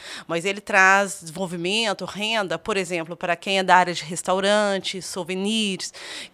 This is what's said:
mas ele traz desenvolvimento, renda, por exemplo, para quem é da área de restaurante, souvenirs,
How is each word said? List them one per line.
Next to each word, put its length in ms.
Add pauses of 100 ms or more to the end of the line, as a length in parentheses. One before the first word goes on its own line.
(260)
mas 180
ele 160
traz 600
desenvolvimento, 840
renda, 540
por 180
exemplo, 400
para 200
quem 220
é 40
da 140
área 160
de 120
restaurante, 1000
souvenirs, 880 (420)